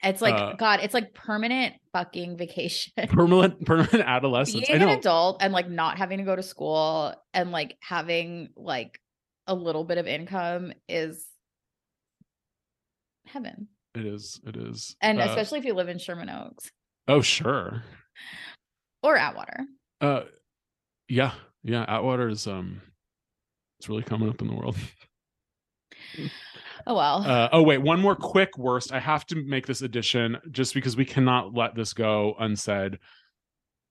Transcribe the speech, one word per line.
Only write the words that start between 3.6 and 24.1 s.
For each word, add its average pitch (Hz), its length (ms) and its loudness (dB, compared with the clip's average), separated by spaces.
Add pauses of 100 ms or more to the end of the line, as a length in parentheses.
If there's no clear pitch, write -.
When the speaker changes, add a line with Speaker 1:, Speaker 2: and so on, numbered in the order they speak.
Speaker 2:
<laughs> - 0 -
permanent 165 400 4
adolescence. 135 600 0
Speaker 1:
Being 294 140 6
Speaker 2:
I - 40 8
know. 160 60 8
Speaker 1:
an 135 80 4
adult 180 420 4
and, 196 120 2
like, 180 160 0
not 165 280 -2
having 190 200 -4
to 196 80 -4
go 190 100 0
to 185 80 -2
school 156 720 -2 (180)
and, 180 200 0
like, 151 260 -6
having, 170 800 -4
like, 131 420 -8 (480)
a 190 80 -2
little 165 300 -4
bit 175 120 -2
of 170 100 -2
income 175 680 -6 (160)
is 165 360 -6 (2000)
heaven. 226 420 -12 (260)
Speaker 2:
It 113 120 -8
is. 104 400 -10
It 113 120 -12
is. 113 440 -12
Speaker 1:
And 214 180 2
Speaker 2:
Uh, - 100 2
Speaker 1:
especially 220 300 -2
if 254 60 -8
you 240 80 0
live 180 160 -2
in 175 80 -8
Sherman 175 320 -10
Oaks. - 400 -14 (380)
Speaker 2:
Oh, 139 140 6
sure. 113 640 0 (1200)
Speaker 1:
Or 294 140 4
Atwater. 143 480 -4 (360)
Speaker 2:
Uh, 143 220 0 (840)
yeah. 123 260 2 (300)
Yeah. 117 240 -2
Atwater 120 420 0
is, 107 180 -6
um, 95 340 -8 (1000)
it's - 100 -18
really 107 140 -4
coming 110 260 -2